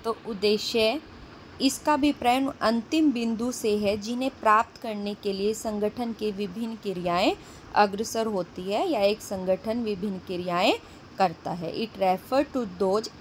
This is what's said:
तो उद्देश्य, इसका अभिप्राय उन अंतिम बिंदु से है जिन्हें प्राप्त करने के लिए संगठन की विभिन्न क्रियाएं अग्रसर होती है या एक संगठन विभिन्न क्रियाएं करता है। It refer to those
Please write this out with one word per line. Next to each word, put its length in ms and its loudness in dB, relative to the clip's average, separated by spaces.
तो 120 -2
उद्देश्य, 720 2
इसका 320 2
अभिप्राय 440 2
उन 240 0
अंतिम 500 4
बिंदु 400 0
से 260 0
है 200 0
जिन्हें 420 -4
प्राप्त 420 4
करने 320 -6
के 200 -4
लिए 200 0
संगठन 600 -2
की 180 -2
विभिन्न 440 -6
क्रियाएं 600 0
अग्रसर 500 2
होती 360 -4
है 280 -2
या 120 0
एक 200 2
संगठन 600 -2
विभिन्न 340 -4
क्रियाएं 560 0
करता 340 0
है। 240 -6
It 220 -4
refer 560 2
to 120 -2
those 280 2